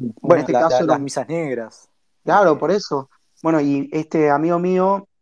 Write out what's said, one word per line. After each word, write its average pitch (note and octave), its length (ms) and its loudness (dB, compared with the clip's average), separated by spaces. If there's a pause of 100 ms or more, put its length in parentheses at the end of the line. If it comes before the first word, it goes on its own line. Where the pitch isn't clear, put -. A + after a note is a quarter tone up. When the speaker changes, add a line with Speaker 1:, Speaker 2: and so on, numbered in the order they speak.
(240)
Speaker 1:
en D#3+ 120 6
Speaker 2:
Bueno, - 20 0
Speaker 1:
este - 140 -2
Speaker 2:
la, A#2+ 60 2
Speaker 1:
caso D#3+ 100 2
Speaker 2:
la, B2+ 160 2
Speaker 1:
era D#3 100 2
Speaker 2:
las C#3 60 0
Speaker 1:
un C#3 40 -6
Speaker 2:
misas C3 240 -6
negras. C3+ 640 -8 (340)
Speaker 1:
Claro, E3+ 340 4
Speaker 2:
Eh, - 0 -
Speaker 1:
por D3+ 120 -2
eso. D#3 400 -4 (320)
Bueno, D#3+ 180 0
y C#3 320 -2
este D#3 380 0
amigo E3 280 0
mío, F#3 500 0 (140)